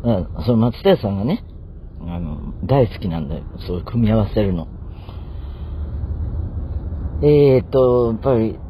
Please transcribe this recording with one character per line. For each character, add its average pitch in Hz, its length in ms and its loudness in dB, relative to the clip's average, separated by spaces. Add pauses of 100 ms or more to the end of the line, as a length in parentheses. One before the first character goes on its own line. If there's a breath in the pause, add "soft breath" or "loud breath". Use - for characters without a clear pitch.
う 120 80 2
ん、 92 160 2 (180)
そ 123 60 2
の 117 60 6
松 120 180 4
任 - 80 -12
谷 - 180 6
さ 113 60 -2
ん 98 100 0
が 98 80 -2
ね、 170 180 -2 (580)
あ 85 180 -6
の、 - 340 -8 (100)
大 131 240 4
好 - 120 -8
き 101 100 -2
な 82 100 -2
ん 76 80 -4
だ 76 100 -4
よ、 - 40 -8 (240)
そ 90 80 -4
う 90 40 -2
い - 20 -4
う 85 40 -8
組 117 200 0
み 107 80 4
合 110 60 4
わ 107 140 2
せ 110 120 2
る 98 100 2
の。 85 140 -4 (2500 loud breath)
え 143 420 6
ー - 40 -14
と、 123 420 4
や 110 60 -2
っ - 20 -4
ぱ 135 160 2
り 110 240 0 (100)